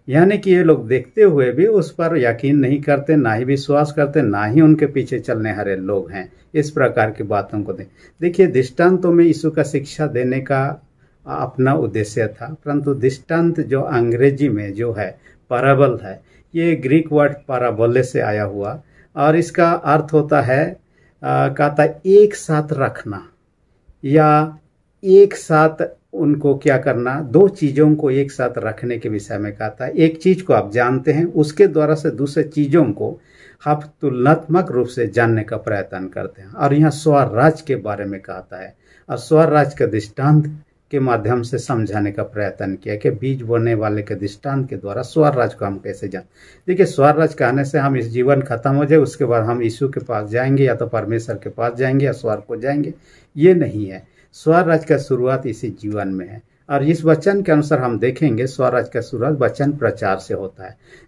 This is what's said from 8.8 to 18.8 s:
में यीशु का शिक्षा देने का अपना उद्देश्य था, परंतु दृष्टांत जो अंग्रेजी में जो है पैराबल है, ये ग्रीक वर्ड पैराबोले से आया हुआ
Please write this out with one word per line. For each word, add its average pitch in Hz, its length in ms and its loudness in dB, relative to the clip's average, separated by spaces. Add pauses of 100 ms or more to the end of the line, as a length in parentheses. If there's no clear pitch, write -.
में 170 140 6
यीशु 151 260 0
का 156 120 0
शिक्षा 143 440 -4
देने 127 320 -2
का 135 480 -4 (400)
अपना 135 460 -2
उद्देश्य 110 540 -2
था, 120 380 -14
परंतु 143 280 -2
दृष्टांत 165 640 0
जो 135 220 -2
अंग्रेजी 135 680 0
में 104 240 -4
जो 113 200 -4
है 101 260 -8 (300)
पैराबल 131 540 2
है, 95 180 -14 (340)
ये 165 200 0
ग्रीक 147 360 0
वर्ड 147 220 2
पैराबोले 120 720 0
से 123 180 -4
आया 104 220 -2
हुआ 104 380 -8 (340)